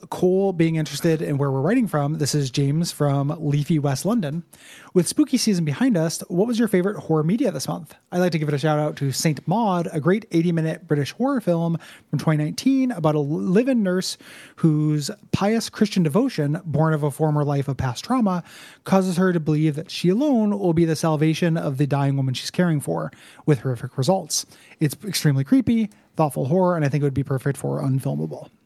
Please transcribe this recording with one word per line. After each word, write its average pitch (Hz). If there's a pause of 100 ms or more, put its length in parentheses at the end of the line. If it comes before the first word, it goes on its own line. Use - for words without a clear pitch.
(100)
Cole 190
being 165
interested 156
in 151
where 139
we're 135
writing 214
from, 151
this 151
is 139
James 147
from 143
leafy 147
West 139
London. 175 (500)
With 175
spooky 285
season 180
behind 202
us, 160
what 180
was 233
your 233
favorite 185
horror 156
media 220
this 151
month? 165 (160)
I'd 180
like 180
to 170
give 147
it 151
a 143
shout 151
out 151
to 139
Saint 147
Maud, 180
a 160
great 185
eighty-minute 165
British 143
horror 262
film 170 (320)
from 147
twenty 151
nineteen 262
about 160
a 151
live-in 196
nurse 180 (380)
whose 151 (220)
pious 214
Christian 202
devotion, 160
born 156
of 147
a 147
former 151
life 143
of 135
past -
trauma, 196 (400)
causes 185
her 185
to 175
believe 151
that -
she -
alone 214
will 180
be 170
the 160
salvation 160
of 151
the 147
dying 139
woman 131
she's -
caring 165
for, 160 (360)
with 147
horrific 123
results. 160 (340)
It's 151 (120)
extremely 143
creepy, 226 (280)
thoughtful 151
horror, 180
and 156
I 135
think 143
it 143
would 143
be 139
perfect 139
for 139
Unfilmable." 143 (160)